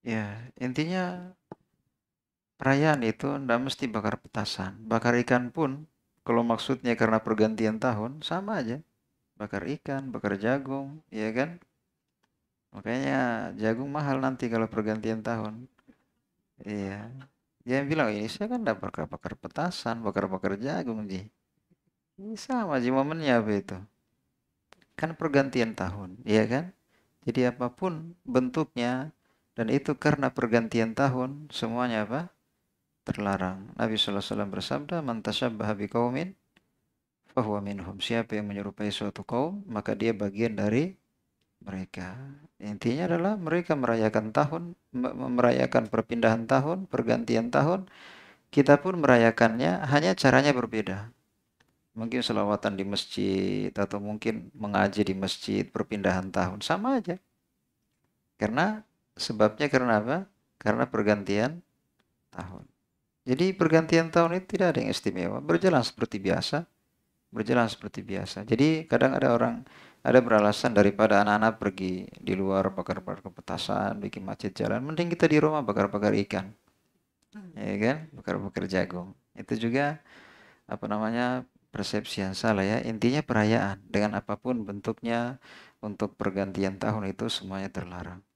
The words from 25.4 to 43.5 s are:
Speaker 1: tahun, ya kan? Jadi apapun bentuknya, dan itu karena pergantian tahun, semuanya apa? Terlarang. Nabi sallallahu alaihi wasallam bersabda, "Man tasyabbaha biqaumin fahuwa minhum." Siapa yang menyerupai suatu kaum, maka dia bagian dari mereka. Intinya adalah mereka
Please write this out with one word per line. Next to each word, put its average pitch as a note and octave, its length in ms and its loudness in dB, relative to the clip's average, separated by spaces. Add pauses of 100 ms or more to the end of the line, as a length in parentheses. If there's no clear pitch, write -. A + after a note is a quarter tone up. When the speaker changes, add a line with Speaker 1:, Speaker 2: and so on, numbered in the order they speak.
Speaker 1:
tahun, F#2 480 -6
ya G#2+ 240 4
kan? C#3 240 -2 (560)
Jadi B2 240 2
apapun D#3+ 720 -6
bentuknya, B2+ 880 0 (480)
dan A2+ 160 -2
itu C#3+ 240 0
karena C#3+ 320 2
pergantian A2+ 640 2
tahun, C3+ 560 0
semuanya A#2 560 -2
apa? C#3+ 240 -6 (720)
Terlarang. G2 720 -4
Nabi A2 240 -2
sallallahu G2+ 240 0
alaihi - 100 -6
wasallam G2+ 220 -4
bersabda, C#3 480 -4
"Man A#2 240 -6
tasyabbaha G#2+ 500 -2
biqaumin A#2+ 600 -2 (960)
fahuwa G#2+ 260 0
minhum." G2 380 -8
Siapa A2+ 400 -2
yang G#2 100 -4
menyerupai G2+ 460 -4
suatu G#2 320 -6
kaum, E3+ 400 -4
maka G#2+ 320 -4
dia A2+ 160 0
bagian G#2 400 -2
dari A2+ 400 0 (640)
mereka. F#2+ 560 -10 (440)
Intinya A#2 500 -2
adalah F3 260 0
mereka E3+ 380 -2